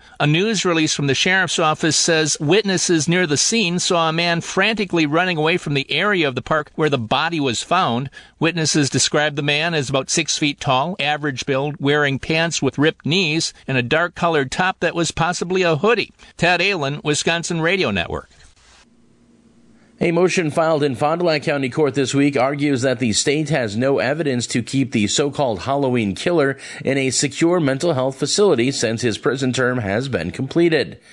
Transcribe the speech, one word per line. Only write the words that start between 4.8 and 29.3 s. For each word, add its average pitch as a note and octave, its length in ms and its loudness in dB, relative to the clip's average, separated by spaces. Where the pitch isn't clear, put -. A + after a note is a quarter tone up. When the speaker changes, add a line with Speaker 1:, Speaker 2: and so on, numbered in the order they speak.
Speaker 1:
running E3+ 320 0
away D#3+ 200 2
from D3 180 -2
the C3+ 160 -2
area F3 360 0
of B2+ 80 -4
the B2 60 -4
park D3+ 340 -2
where D#3 140 0
the C#3 80 2
body D3 420 -2
was C3 220 -2
found. C#3+ 480 0
Witnesses D#3 500 0
described D3 460 0
the D3 60 -4
man D3 320 0
as C#3 160 -2
about E3+ 200 -2
six - 280 -2
feet C#3+ 220 -2
tall, C#3+ 400 0
average C#3+ 460 -4
build, C#3+ 340 -2
wearing C#3 380 2
pants D#3+ 440 -2
with C3 160 -2
ripped D3+ 280 0
knees, E3 480 0
and C3+ 100 0
a A#2+ 60 2
dark-colored D#3 680 0
top F#3 280 -2
that E3 160 -2
was E3+ 160 0
possibly F3+ 500 -2
a E3 140 4
hoodie. G3+ 380 0
Ted F3 240 2
Aylen, D#3+ 420 -2
Wisconsin E3 560 0
Radio E3 320 2
Network. E2 380 -4
Speaker 2:
A E3+ 120 2
motion E3+ 360 2
filed D#3+ 320 2
in C#3 140 0
Fond D3+ 240 0
du F3 60 0
Lac D#3 180 2
County C#3 260 -2
Court C#3 240 2
this C3+ 200 0
week C#3 240 2
argues C#3 460 0
that B2+ 160 0
the B2 120 0
state D3 380 0
has A#2+ 260 0
no C3 240 2
evidence C3 480 -2
to A#2+ 160 -2
keep C3 300 -2
the G#2 140 2
so-called C3+ 560 0
Halloween B2 520 0
killer C#3+ 420 0
in C#3 120 0
a C3+ 120 0
secure E3 500 0
mental C#3+ 340 0
health C3 240 -2
facility C#3+ 540 2
since A2+ 300 -2
his A2+ 160 0
prison C3 340 0